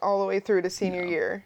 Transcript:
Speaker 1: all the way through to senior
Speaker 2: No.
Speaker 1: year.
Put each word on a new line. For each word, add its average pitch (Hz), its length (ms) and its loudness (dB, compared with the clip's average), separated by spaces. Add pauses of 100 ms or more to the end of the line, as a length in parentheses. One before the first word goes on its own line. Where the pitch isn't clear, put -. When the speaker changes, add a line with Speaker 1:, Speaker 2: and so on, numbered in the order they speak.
Speaker 1:
all 196 180 2
the 196 60 0
way 196 140 0
through 196 220 2
to 185 80 -2
senior 180 340 -2
Speaker 2:
No. 175 60 -4
Speaker 1:
year. 175 360 -2